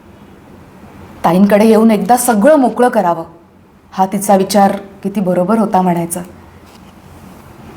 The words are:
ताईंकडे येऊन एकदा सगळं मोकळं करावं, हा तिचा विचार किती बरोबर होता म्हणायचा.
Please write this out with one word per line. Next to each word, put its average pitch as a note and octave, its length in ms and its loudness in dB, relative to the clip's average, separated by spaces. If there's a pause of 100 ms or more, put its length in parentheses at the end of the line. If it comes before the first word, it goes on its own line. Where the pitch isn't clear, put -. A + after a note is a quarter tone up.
(1200)
ताईंकडे G3+ 420 2
येऊन A3 240 4
एकदा G#3+ 260 0
सगळं A#3+ 400 2
मोकळं B3 320 0
करावं, F3 360 -2 (680)
हा F#3+ 140 -2
तिचा G3 300 0
विचार G3 400 0 (260)
किती G3 180 -6
बरोबर F3+ 380 -2
होता F#3+ 240 0
म्हणायचा. F3 380 -4 (1600)